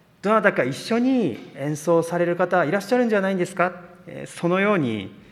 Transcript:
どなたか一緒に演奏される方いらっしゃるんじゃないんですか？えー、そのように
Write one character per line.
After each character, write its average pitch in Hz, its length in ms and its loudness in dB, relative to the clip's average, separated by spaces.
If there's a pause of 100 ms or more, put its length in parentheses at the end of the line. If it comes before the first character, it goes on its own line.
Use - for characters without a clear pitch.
(220)
ど 202 100 0
な 220 100 4
た 208 120 4
か 151 100 0
一 131 140 -2
緒 - 220 -2
に 240 560 0
演 143 200 -4
奏 165 260 2
さ 170 160 -4
れ 170 80 2
る 175 120 0
方 180 260 2
い 143 80 0
ら 202 80 0
っ - 20 -2
し 196 120 -4
ゃ 247 40 4
る 247 60 2
ん 226 60 0
じ 214 80 2
ゃ - 20 2
な 190 100 0
い 196 60 0
ん - 20 -2
で 175 80 0
す - 100 -10
か？ - 180 0 (340)
え 139 180 -12
ー、 - 60 -18
そ - 160 -4
の 185 140 2
よ 208 140 2
う - 20 2
に 110 360 -2 (180)